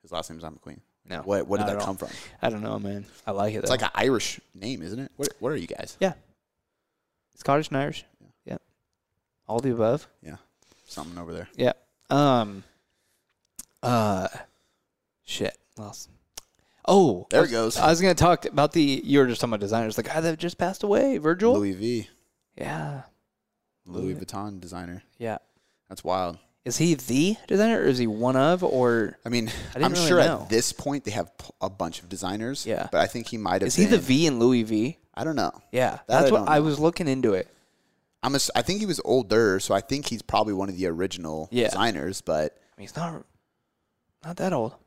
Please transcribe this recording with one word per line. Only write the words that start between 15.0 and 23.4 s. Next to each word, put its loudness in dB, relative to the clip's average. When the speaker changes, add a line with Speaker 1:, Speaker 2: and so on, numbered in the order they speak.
Speaker 2:
Shit. -6
Lost. -16
Oh. 6
Speaker 1:
There 6
Speaker 2:
I 8
Speaker 1:
it 6
Speaker 2:
was, -4
Speaker 1:
goes. 0
Speaker 2:
I 4
was 4
gonna 4
talk 4
about 0
the, 2
you 6
were 8
just -2
talking -2
about -4
designers, -2
the -2
guy -4
that -2
just -8
passed -4
away, 2
Virgil. 2
Speaker 1:
Louis 0
V. -4
Speaker 2:
Yeah. -8